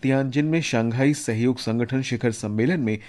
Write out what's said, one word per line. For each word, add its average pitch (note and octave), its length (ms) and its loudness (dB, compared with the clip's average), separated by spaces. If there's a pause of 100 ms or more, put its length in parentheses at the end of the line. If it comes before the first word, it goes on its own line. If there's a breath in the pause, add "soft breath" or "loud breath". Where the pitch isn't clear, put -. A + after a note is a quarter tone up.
तियानजिन C3+ 420 2
में D#3+ 180 2
शंघाई B2 520 2
सहयोग B2 440 0
संगठन A#2+ 440 -2
शिखर A#2+ 300 -2
सम्मेलन A2+ 480 0
में A2 180 -2 (100)